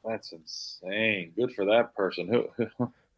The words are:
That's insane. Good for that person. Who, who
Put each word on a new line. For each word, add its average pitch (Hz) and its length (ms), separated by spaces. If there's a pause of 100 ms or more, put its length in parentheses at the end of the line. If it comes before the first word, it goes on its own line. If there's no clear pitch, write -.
That's 110 280
insane. 92 1040
Good 123 180
for 101 120
that 113 280
person. 90 340
Who, 120 200 (300)
who 123 140 (260)